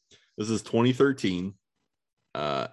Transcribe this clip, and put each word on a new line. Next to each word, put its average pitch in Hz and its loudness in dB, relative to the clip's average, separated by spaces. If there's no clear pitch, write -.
This 107 -4
is 107 0
twenty 117 2
thirteen. 104 0
Uh, 71 -4